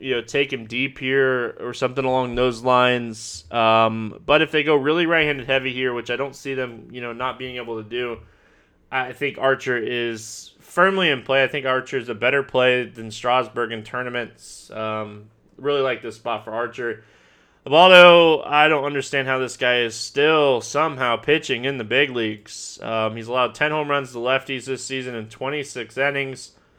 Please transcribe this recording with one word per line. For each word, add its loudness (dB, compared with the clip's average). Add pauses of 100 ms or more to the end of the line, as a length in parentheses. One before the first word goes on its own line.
you -6
know, -2
take -2
him -8
deep -6
here 0
or -8
something -2
along 0
those 0
lines. 0
Um, 2
but 4
if 0
they 0
go 4
really 0
right-handed 0
heavy -2
here, -2
which -6
I -4
don't -6
see -10
them, -8
you -16
know, -10
not -6
being -12
able -8
to -20
do, -6 (720)
I -4
think -6
Archer 0
is -6
firmly 2
in -2
play. 2
I 4
think -6
Archer -2
is -6
a -6
better 2
play 2
than -14
Strasburg -2
in -10
tournaments. -10
Um, -8 (260)
really -2
like -2
this -10
spot -6
for -12
Archer. -6 (640)
Ubaldo, 10
I 2
don't 2
understand -4
how 0
this -6
guy 2
is -4
still 2
somehow -2
pitching -2
in -4
the -8
big 0
leagues. -8
Um, -4
he's -14
allowed 0
ten -2
home -2
runs -4
to -10
lefties -4
this -8
season -8
in -10
twenty-six -10
innings. -4 (260)